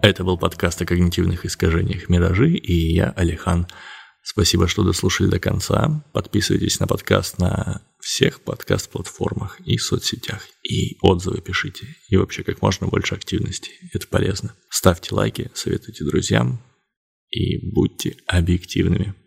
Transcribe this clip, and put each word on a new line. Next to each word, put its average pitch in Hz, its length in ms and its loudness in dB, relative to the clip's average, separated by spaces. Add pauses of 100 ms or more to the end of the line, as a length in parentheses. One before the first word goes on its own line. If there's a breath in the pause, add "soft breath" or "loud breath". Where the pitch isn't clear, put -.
Это 95 160 4
был 92 160 2
подкаст - 420 0
о 87 60 -2
когнитивных 87 580 2
искажениях 85 640 0
"Миражи", 90 480 4
и 82 380 2
я, - 160 4
Алихан. 87 560 0 (560 loud breath)
Спасибо, 90 460 2
что 101 160 0
дослушали 95 440 2
до 92 120 2
конца. 104 720 0
Подписывайтесь - 640 0
на 95 80 0
подкаст - 520 0
на 95 440 -2 (160)
всех - 420 -2
подкаст-платформах - 1200 -6
и 113 160 -2
соцсетях. - 680 -6 (160)
И - 400 -4
отзывы 92 380 4
пишите. 98 560 -8 (120)
И 95 80 4
вообще - 280 0
как - 180 -6
можно 101 240 0
больше 98 300 -2
активности. - 560 -6 (200)
Это - 140 -6
полезно. - 480 -2 (160)
Ставьте - 420 0
лайки, 101 420 -2
советуйте - 500 -6
друзьям. 113 580 0 (680)
И 90 420 -4
будьте - 440 -2 (120)
объективными. 90 880 0 (100)